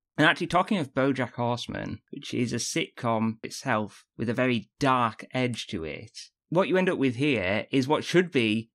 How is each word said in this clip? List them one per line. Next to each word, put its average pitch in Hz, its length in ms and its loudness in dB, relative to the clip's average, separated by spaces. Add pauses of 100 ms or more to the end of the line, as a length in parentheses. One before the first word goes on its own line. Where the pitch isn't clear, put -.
(180)
And 147 80 6
actually, 165 220 4
talking 175 280 2
of 143 160 -4
BoJack 135 400 0
Horseman, 117 680 -4 (100)
which - 240 -10
is 120 180 0
a - 40 -4
sitcom 113 840 -2
itself 110 600 -4 (140)
with 117 100 -2
a 117 60 -2
very 123 340 0 (100)
dark 127 540 2
edge 127 360 -2
to 85 160 -6
it, 78 280 -10 (380)
what 165 180 2
you 170 80 2
end 185 140 4
up 160 80 -2
with 127 180 2
here 107 560 0
is 131 160 2
what 147 160 0
should 175 260 2
be 113 440 2